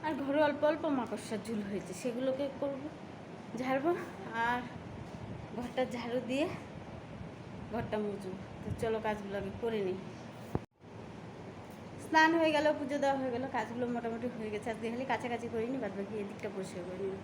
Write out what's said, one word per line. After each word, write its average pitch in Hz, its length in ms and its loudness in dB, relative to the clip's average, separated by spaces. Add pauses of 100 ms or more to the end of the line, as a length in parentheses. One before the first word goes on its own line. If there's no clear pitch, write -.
আর 311 100 2 (140)
ঘরে 285 160 6
অল্প 294 200 4
অল্প 320 220 4
মাকড়সার 226 520 0 (100)
ঝুল 220 220 0
হয়েছে, 185 240 -2
সেগুলোকে 262 560 0 (100)
করবো, 277 300 0 (680)
ঝাড়বো, 269 380 4 (400)
আর 240 260 2 (920)
ঘরটা 247 360 0
ঝাড়ু 240 360 -2
দিয়ে 277 200 2 (1200)
ঘরটা 226 260 -2
মুছবো। 196 340 -2 (340)
তো 208 60 -2 (100)
চলো, 220 220 2
কাজগুলো 208 340 -2
আগে 196 120 -2 (120)
করে 226 180 2
নিই। 185 140 2 (2250)
স্নান 320 320 10
হয়ে 320 120 8
গেল, 302 280 6
পুজো 285 180 0
দেওয়া 277 200 6
হয়ে 262 140 2
গেল, 247 200 0
কাজগুলো 233 360 0
মোটামুটি 233 400 0 (120)
হয়ে 214 100 -4
গেছে। 208 200 -2
আজকে 220 200 -2
খালি 247 160 -2
কাছাকাছি 233 460 0
করিনি, 233 260 0
বাদ 214 200 -2
বাকি 196 200 -4
এদিকটা 202 380 -4
পরিষ্কার 185 320 -4
করে 185 160 -4
নিই। 190 200 -2